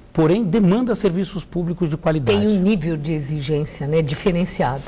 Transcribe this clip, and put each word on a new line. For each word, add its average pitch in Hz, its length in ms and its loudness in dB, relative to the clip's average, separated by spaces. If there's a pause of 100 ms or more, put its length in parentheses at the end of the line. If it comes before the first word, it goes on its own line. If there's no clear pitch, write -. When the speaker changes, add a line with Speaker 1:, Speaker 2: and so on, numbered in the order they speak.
(120)
Speaker 1:
porém 165 320 4
demanda 208 500 2
serviços 185 500 -2
públicos 170 460 -4
de 160 60 -2
qualidade. 160 420 0
Speaker 2:
Tem 208 80 2
um 214 140 2
nível 175 360 0
de 151 160 -4
exigência, 147 760 -4
né, 156 140 2
diferenciado. 156 880 -2